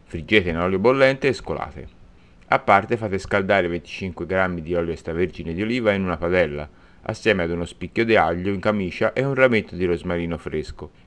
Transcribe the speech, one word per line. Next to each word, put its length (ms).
Friggete 460
in 60
olio 220
bollente 480
e 60
scolate. 520
A 120
parte 360
fate 220
scaldare 500
venticinque 580
grammi 360
di 120
olio 200
extravergine 600
di 80
oliva 300
in 100
una 140
padella, 540
assieme 420
ad 60
uno 160
spicchio 400
di 100
aglio 380
in 80
camicia 500
e 140
un 80
rametto 420
di 80
rosmarino 540
fresco. 540